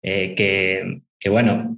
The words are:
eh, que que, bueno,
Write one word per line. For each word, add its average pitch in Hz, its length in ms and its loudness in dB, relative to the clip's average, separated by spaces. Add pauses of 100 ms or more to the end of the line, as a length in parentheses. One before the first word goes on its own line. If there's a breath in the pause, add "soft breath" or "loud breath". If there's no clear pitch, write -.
eh, 95 320 -2
que 95 680 0 (200)
que, 101 80 0
bueno, 113 480 2